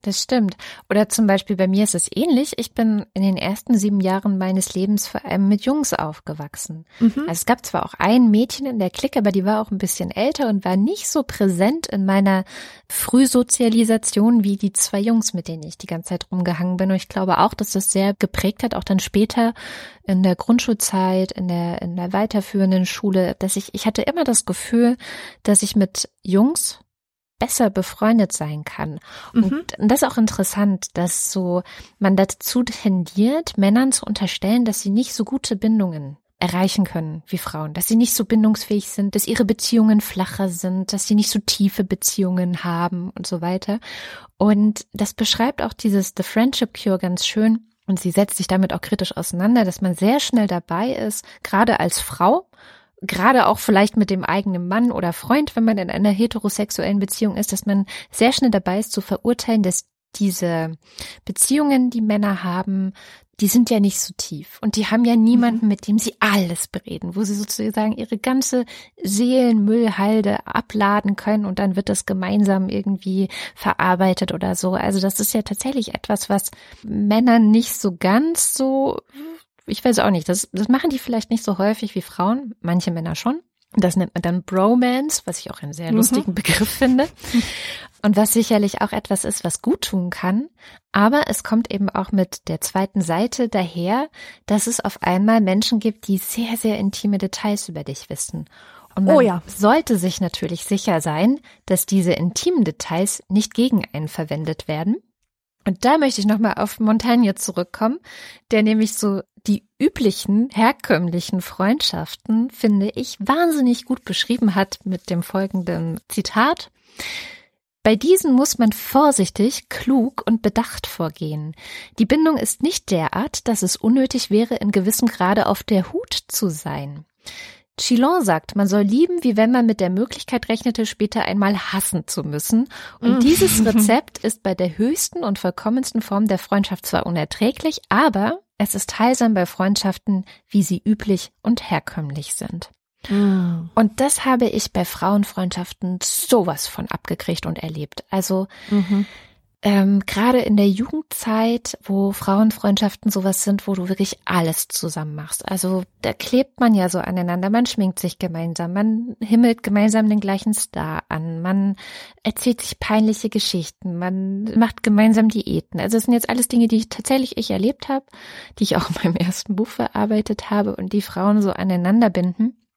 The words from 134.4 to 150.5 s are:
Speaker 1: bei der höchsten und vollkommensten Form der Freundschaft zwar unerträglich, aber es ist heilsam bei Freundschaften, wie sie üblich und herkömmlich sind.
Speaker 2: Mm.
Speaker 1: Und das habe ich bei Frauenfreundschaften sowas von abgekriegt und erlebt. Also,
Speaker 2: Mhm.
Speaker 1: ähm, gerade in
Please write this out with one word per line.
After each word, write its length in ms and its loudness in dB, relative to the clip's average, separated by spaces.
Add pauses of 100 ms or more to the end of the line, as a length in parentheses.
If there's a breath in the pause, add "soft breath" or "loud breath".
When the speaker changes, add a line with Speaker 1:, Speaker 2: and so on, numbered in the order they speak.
Speaker 1:
bei 140 -2
der 200 -2
höchsten 460 -2
und 160 -2
vollkommensten 640 -2
Form 240 0
der 120 2
Freundschaft 480 -2
zwar 200 -2
unerträglich, 800 -2
aber 520 2 (180)
es 160 0
ist 240 -8
heilsam 360 4
bei 120 2
Freundschaften, 800 -2 (240 soft breath)
wie 160 2
sie 200 -4
üblich 460 0 (100)
und 300 -2
herkömmlich 640 -6
sind. 380 -10 (360)
Speaker 2:
Mm. 680 2
Speaker 1:
Und 240 2
das 240 0
habe 220 2
ich 260 -4
bei 120 0
Frauenfreundschaften 1200 -4
sowas 640 0
von 220 -10
abgekriegt 580 -6
und 160 -6
erlebt. 480 -10
Also, 380 -2 (220 loud breath)
Speaker 2:
Mhm. 360 2 (560 loud breath)
Speaker 1:
ähm, 440 4
gerade 340 2
in 160 2